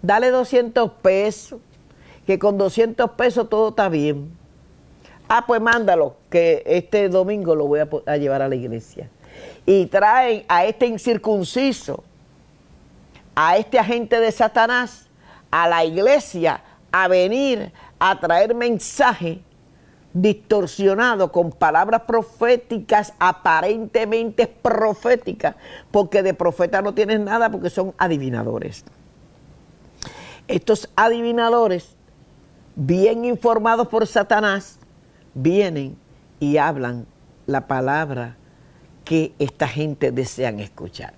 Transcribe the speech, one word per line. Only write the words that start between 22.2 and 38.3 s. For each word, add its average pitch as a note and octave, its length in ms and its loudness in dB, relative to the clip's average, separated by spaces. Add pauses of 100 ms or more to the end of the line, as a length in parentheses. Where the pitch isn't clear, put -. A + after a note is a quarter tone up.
aparentemente G#3+ 1300 0
proféticas, A3 1080 -2 (340)
porque G3+ 320 2
de F#3+ 100 0
profeta F3 480 -2
no G3+ 140 -4
tienes G#3+ 260 0
nada, A3 300 0
porque F#3 180 -6
son F#3 300 -4
adivinadores. B2 840 -4 (1600)
Estos G#3+ 480 -2
adivinadores, A#3 1000 0 (800)
bien G3 520 0
informados A3+ 640 0
por A3 180 0
Satanás, G#3 720 -2 (560)
vienen D#3 640 -2 (420)
y D3 160 0
hablan C3+ 480 -2 (420)
la C3+ 200 -4
palabra C3 720 -4 (640)